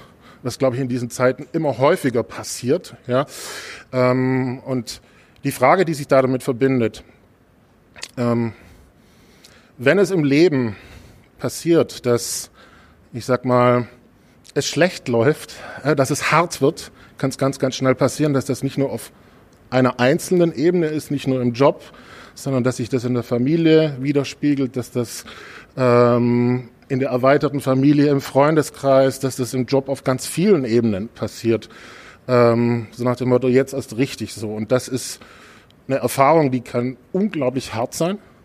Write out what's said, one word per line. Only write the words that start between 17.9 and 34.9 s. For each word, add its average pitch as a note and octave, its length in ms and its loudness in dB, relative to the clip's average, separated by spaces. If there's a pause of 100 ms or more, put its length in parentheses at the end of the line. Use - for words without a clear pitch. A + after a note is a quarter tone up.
passieren, C#3 400 0
dass C3 120 -2
das - 180 -4
nicht C3+ 140 -6
nur C3+ 140 -2
auf - 200 -10 (580)
einer B2 300 2
einzelnen E3 540 2
Ebene E3+ 340 2
ist, D3+ 240 -6
nicht C#3 160 -4
nur C3 140 0
im A#2+ 120 0
Job, C#3 300 2 (500)
sondern C3 300 -2
dass B2 140 -2
sich A#2 120 -8
das B2 160 -2
in B2 80 -2
der A#2+ 100 -2
Familie D#3 760 2
widerspiegelt, C#3 760 -2
dass A#2+ 160 -8
das, - 320 -6 (540)
ähm, A#2+ 920 2 (200)
in C3 100 -2
der C3 100 -2
erweiterten C3+ 520 2
Familie, C#3+ 480 4
im C#3 100 2
Freundeskreis, C3+ 1000 2
dass C3 160 -4
das B2 180 -6
im B2+ 140 -4
Job C3+ 220 0
auf C#3 140 -6
ganz D#3 220 -2
vielen E3+ 400 2
Ebenen A2+ 420 0
passiert. - 640 -4 (580)
Ähm, A#2+ 640 2
so A#2+ 120 -8
nach B2 120 0
dem B2+ 140 -2
Motto, B2+ 180 2
jetzt C3 260 2
erst B2+ 240 -10
richtig B2 360 -4
so. G#2+ 160 -8
Und G#2+ 220 -8
das B2+ 160 0
ist - 340 -8 (640)